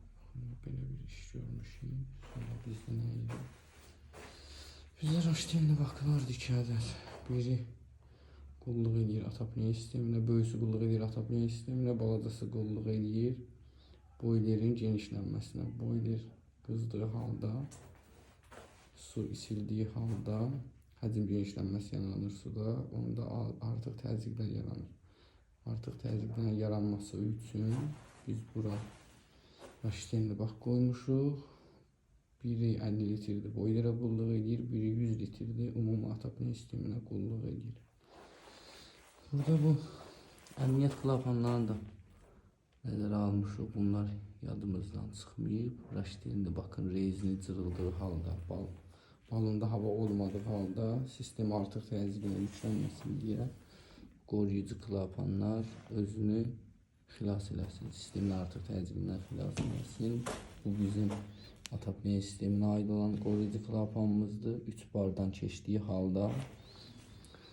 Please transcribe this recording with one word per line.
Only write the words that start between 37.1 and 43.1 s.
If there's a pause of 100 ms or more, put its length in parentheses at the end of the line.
eləyir. (1500)
Burada
bu (920)
əmniyyət
klapanlarını
da (1080)
nəzərə (100)